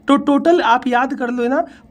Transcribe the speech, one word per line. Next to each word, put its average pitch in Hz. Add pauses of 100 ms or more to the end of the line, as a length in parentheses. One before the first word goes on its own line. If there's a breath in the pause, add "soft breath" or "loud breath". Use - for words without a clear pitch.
तो 277
टोटल 294
आप 247
याद 247
कर 247
लो 247
ना, 302 (260 loud breath)